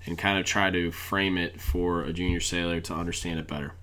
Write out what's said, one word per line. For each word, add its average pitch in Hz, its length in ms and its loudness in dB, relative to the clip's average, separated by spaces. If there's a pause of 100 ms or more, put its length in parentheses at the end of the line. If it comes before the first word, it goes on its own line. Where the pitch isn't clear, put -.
and 87 120 -4
kind 98 220 2
of 90 40 0
try 98 260 4
to 85 200 2
frame 95 480 0
it 87 220 -2
for 87 420 2
a 71 100 -4
junior 87 280 0
sailor 85 400 0
to 85 140 -6
understand 85 440 -2
it 76 80 -6
better. 73 360 -6